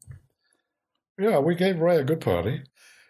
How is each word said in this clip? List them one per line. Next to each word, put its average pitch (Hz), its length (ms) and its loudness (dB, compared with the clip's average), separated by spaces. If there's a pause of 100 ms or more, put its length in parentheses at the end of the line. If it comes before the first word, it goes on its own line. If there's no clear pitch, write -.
(1200)
Yeah, 196 200 2
we 165 160 2
gave 180 240 0
Ray 165 200 2
a 135 60 -2
good 156 160 -2
party. 101 420 -2 (480)